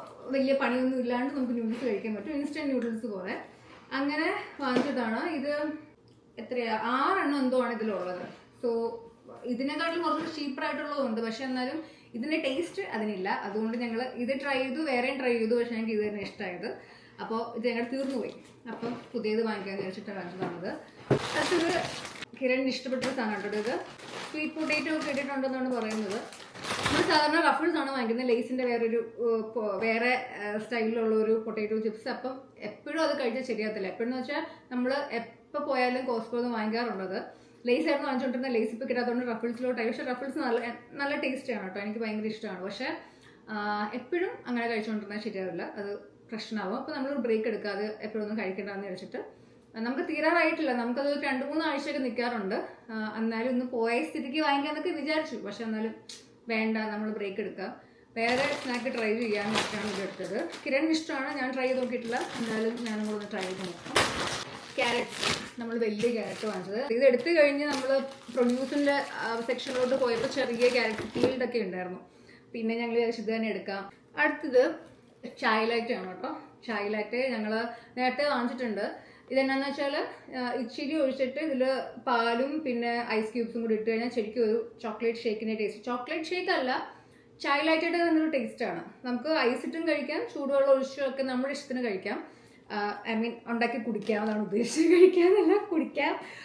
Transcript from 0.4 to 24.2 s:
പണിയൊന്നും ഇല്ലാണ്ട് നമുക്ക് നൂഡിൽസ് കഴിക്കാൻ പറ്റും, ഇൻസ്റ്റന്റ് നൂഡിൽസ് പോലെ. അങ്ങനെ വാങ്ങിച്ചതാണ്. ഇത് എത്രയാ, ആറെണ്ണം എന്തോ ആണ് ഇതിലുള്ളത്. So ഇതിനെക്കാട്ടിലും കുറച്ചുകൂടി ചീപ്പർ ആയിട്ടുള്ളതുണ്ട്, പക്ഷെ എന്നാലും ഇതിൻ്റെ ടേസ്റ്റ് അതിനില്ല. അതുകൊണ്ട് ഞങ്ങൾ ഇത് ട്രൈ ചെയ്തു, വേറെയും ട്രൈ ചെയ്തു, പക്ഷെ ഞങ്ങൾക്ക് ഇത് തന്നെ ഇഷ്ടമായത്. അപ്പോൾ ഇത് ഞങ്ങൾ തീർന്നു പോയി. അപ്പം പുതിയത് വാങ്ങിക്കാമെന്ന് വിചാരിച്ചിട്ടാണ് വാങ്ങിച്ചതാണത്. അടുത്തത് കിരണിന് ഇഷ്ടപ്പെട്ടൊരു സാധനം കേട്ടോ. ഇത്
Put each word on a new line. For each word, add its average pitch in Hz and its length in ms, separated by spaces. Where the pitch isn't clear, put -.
പണിയൊന്നും 254 400
ഇല്ലാണ്ട് 247 360
നമുക്ക് 233 200
നൂഡിൽസ് 226 300
കഴിക്കാൻ 214 300
പറ്റും, 302 200
ഇൻസ്റ്റന്റ് 285 360
നൂഡിൽസ് 226 400
പോലെ. 185 200
അങ്ങനെ 302 300
വാങ്ങിച്ചതാണ്. 247 580
ഇത് 285 140
എത്രയാ, 233 300
ആറെണ്ണം 294 480
എന്തോ 254 240
ആണ് 233 120
ഇതിലുള്ളത്. 180 460
So 240 80
ഇതിനെക്കാട്ടിലും 320 520
കുറച്ചുകൂടി 320 320
ചീപ്പർ 294 300
ആയിട്ടുള്ളതുണ്ട്, 277 580
പക്ഷെ 226 220
എന്നാലും 254 300
ഇതിൻ്റെ 302 280
ടേസ്റ്റ് 330 380
അതിനില്ല. 208 340
അതുകൊണ്ട് 220 360
ഞങ്ങൾ 226 160
ഇത് 233 80
ട്രൈ 277 180
ചെയ്തു, 262 180
വേറെയും 247 300
ട്രൈ 254 200
ചെയ്തു, 220 200
പക്ഷെ 240 160
ഞങ്ങൾക്ക് 220 200
ഇത് 208 120
തന്നെ 202 200
ഇഷ്ടമായത്. 180 400
അപ്പോൾ 226 200
ഇത് 226 120
ഞങ്ങൾ 233 240
തീർന്നു 269 280
പോയി. - 120
അപ്പം 240 220
പുതിയത് 214 360
വാങ്ങിക്കാമെന്ന് 196 340
വിചാരിച്ചിട്ടാണ് 190 360
വാങ്ങിച്ചതാണത്. 175 520
അടുത്തത് 330 340
കിരണിന് 262 360
ഇഷ്ടപ്പെട്ടൊരു 254 440
സാധനം 214 260
കേട്ടോ. 202 180
ഇത് 240 100